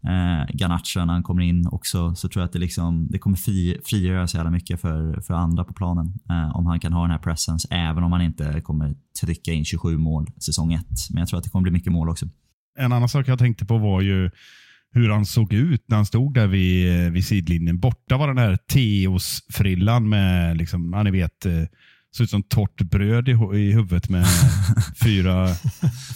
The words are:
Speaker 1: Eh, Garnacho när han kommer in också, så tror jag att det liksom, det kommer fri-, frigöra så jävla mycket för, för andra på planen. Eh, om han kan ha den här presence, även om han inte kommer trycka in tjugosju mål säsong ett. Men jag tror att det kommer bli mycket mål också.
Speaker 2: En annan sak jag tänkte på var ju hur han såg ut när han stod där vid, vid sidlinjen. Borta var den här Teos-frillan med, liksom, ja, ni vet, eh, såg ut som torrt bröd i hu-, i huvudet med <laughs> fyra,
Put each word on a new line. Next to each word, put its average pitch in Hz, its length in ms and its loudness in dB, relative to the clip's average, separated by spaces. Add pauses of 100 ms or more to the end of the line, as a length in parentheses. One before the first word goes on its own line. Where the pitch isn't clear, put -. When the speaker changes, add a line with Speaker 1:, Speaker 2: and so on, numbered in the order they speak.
Speaker 1:
Eh, 87 520 -2
Garnacho 87 480 -2
när 85 80 0
han 85 100 0
kommer 90 200 -2
in 87 240 2
också, 85 480 -4
så 87 140 -8
tror 95 140 -4
jag 85 40 -2
att 82 60 -6
det 90 60 -4
liksom, 85 520 -2
det - 80 -4
kommer 98 180 0
fri-, 90 480 -2
frigöra 92 440 0
så - 80 -6
jävla 82 140 -2
mycket 85 300 -4
för, 80 400 -4
för - 140 -6
andra 85 300 0
på - 100 -12
planen. 87 320 -2 (240)
Eh, 82 260 -2
om 85 100 0
han 85 140 0
kan 82 120 -4
ha 87 100 0
den 85 80 0
här 80 80 -2
presence, 80 520 -4
även 85 340 -2
om 85 80 0
han 87 100 2
inte 76 380 -4
kommer 76 340 -4 (260)
trycka 85 320 -4
in 78 120 0
tjugosju 82 340 -2
mål 78 280 0 (120)
säsong 80 340 -2
ett. - 380 -6
Men 85 100 -2
jag 85 80 -2
tror 87 100 -4
att 87 60 -8
det - 60 -8
kommer 95 120 0
bli 92 100 2
mycket 87 200 0
mål 82 160 0
också. - 180 -6 (520)
Speaker 2:
En 127 140 0
annan 120 160 2
sak 131 200 0
jag 127 100 2
tänkte 120 260 2
på 113 140 0
var 101 220 2
ju 95 300 2 (600)
hur 120 200 4
han 104 160 2
såg 110 260 0
ut 127 340 2
när 110 100 2
han 104 100 4
stod 131 280 0
där 113 120 4
vid, 90 680 2
vid 90 140 0
sidlinjen. 85 540 0
Borta 127 360 0
var 143 120 0
den 127 100 0
här 107 180 4
Teos-frillan 101 1500 0
med, 90 480 2
liksom, 85 360 -4
ja, 101 100 0
ni 101 80 2
vet, 92 360 -2
eh, 82 160 0 (480)
såg - 140 -2
ut - 60 -4
som 101 120 0
torrt - 400 0
bröd 107 460 2
i 127 60 4
hu-, 104 220 2
i 101 160 2
huvudet 90 360 2
med 90 180 2 (360)
<laughs> - 400 0
fyra, 92 460 2 (680)